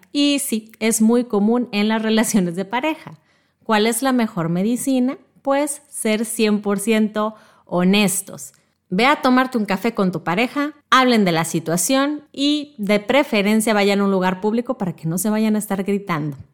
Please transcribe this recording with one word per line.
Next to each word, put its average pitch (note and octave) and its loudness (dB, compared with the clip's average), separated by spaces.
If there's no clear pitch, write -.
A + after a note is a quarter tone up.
Y C#4+ 0
sí, A3 -6
es A3 0
muy A#3 4
común A3+ 0
en G#3 0
las A3 0
relaciones A3 2
de F#3+ -4
pareja. B3+ -6
¿Cuál G#3+ 2
es A#3 -2
la C4+ 2
mejor G#3+ -2
medicina? B3 -2
Pues C#4+ -2
ser G#3+ -2
cien G#3+ 0
por G3+ -2
ciento G#3+ -2
honestos. F#3 0
Ve F#3 0
a D4 2
tomarte B3+ 2
un G#3+ -2
café G3+ -2
con F#3 0
tu E3 -8
pareja, B3+ -4
hablen B3 6
de F3 2
la E3 0
situación C4 -2
y D4 -4
de G#3 0
preferencia A3 2
vayan G3+ 2
a G3+ 2
un G3 2
lugar F#3 0
público A#3 -2
para F3 -6
que - -8
no E3 -2
se G#3+ -4
vayan G#3+ 0
a - -2
estar G3 -4
gritando. F3 -4